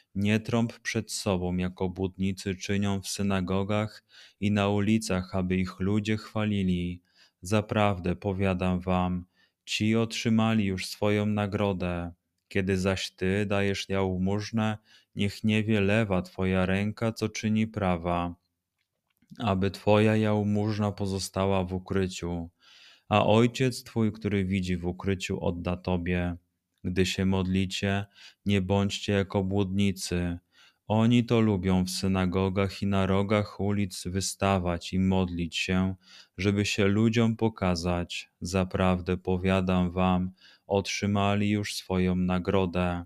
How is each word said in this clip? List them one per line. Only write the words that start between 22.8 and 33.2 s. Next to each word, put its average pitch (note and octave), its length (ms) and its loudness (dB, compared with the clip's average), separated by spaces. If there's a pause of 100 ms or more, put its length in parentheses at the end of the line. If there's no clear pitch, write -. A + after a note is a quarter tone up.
a G#2 160 6
Ojciec B2 580 2
Twój, A2 280 0
który G2+ 340 -2
widzi F#2 320 0
w E2+ 80 -8
ukryciu, F#2+ 600 -4
odda F2+ 320 -4
Tobie. F2 600 -2 (460)
Gdy F#2 220 0
się F#2+ 200 -2
modlicie, F#2+ 800 0 (400)
nie G2+ 160 2
bądźcie G2+ 520 0
jak G2 220 0
obłudnicy. F#2+ 1040 0 (480)
Oni A2+ 380 4
to A#2 160 4
lubią F#2+ 440 4
w F#2 40 -4
synagogach F#2+ 920 0
i G2 60 -2
na G2 180 2
rogach G2+ 540 2